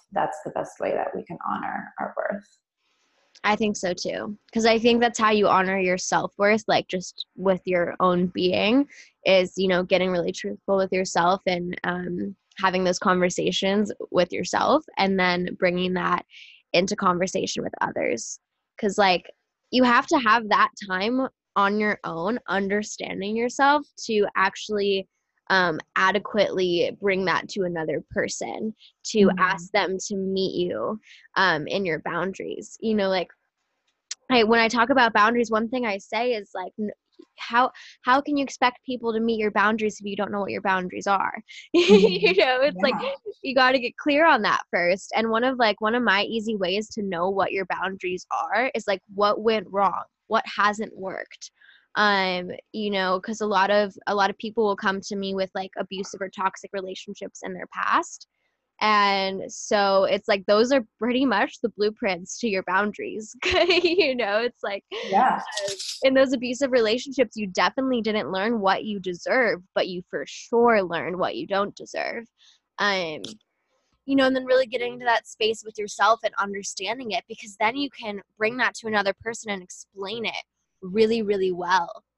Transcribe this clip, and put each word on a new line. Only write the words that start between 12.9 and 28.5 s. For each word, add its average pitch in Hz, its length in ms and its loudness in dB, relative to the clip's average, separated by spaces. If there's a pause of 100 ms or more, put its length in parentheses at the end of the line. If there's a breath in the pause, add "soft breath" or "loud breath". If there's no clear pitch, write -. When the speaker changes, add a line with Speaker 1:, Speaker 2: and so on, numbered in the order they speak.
Speaker 2:
conversations 185 920 0 (180)
with 180 220 0
yourself 180 520 0 (120)
and 196 240 2
then 180 380 0
bringing 180 360 0
that 175 300 -2 (480 loud breath)
into 190 240 2
conversation 185 680 -2
with - 180 -8
others. - 560 -4 (400)
'Cause, 196 180 -2
like, 190 320 2 (420)
you 247 120 6
have 247 240 4
to 320 140 4
have 220 280 2
that 202 220 4 (180)
time 226 400 0 (280)
on 202 240 2
your 214 240 0
own, 175 420 -4
understanding 196 880 -4
yourself, 277 480 2 (200)
to 208 220 2 (100)
actually, 196 720 -2 (420)
um, 180 280 4 (180)
adequately 190 1040 2
bring 196 240 0
that 170 260 0
to 196 140 -4
another 165 460 -4
person, - 640 -6 (280 soft breath)